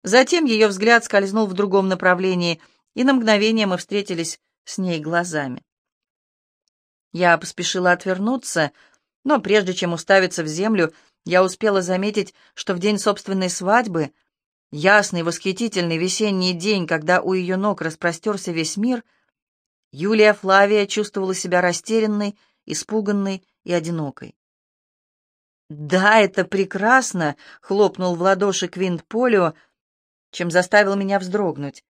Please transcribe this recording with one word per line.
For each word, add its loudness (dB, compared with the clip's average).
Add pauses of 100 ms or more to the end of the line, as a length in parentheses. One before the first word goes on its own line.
Затем 4
ее 4
взгляд 2
скользнул 0
в -8
другом 0
направлении, 0 (340)
и -2
на 4
мгновение 2
мы -2
встретились -6 (240)
с -12
ней -4
глазами. -4 (1500)
Я 2
поспешила -2
отвернуться, -2 (520)
но 2
прежде 0
чем -2
уставиться 2
в -4
землю, 0 (320)
я 4
успела 0
заметить, -4 (200)
что -6
в -4
день 0
собственной -2
свадьбы, 0 (580)
ясный, 2
восхитительный -2
весенний -2
день, -2
когда 0
у -2
ее -2
ног -2
распростерся -4
весь -4
мир, -2 (880)
Юлия 4
Флавия 2
чувствовала -4
себя 0
растерянной, -2 (260)
испуганной -4 (180)
и -6
одинокой. -6 (1300)
«Да, 2
это 2
прекрасно!» — 0 (240)
хлопнул 0
в -4
ладоши 0
Квинт -4
Полио, 2 (760)
чем -6
заставил 4
меня -2
вздрогнуть. -6